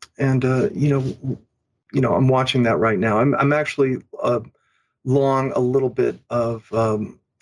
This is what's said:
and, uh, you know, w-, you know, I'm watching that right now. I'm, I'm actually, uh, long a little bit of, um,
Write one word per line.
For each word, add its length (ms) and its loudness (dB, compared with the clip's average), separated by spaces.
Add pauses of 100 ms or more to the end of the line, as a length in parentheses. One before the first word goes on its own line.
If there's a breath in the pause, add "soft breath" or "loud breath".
(180)
and, 260 0
uh, 300 0
you 160 0
know, 120 0
w-, 360 -8 (560)
you 80 0
know, 140 0
I'm 120 4
watching 360 2
that 140 2
right 200 2
now. 220 0
I'm, 160 2
I'm 180 0
actually, 440 0 (260)
uh, 160 0 (680)
long 460 2
a 80 -2
little 320 0
bit 260 -2 (140)
of, 420 -4
um, 460 -2 (220)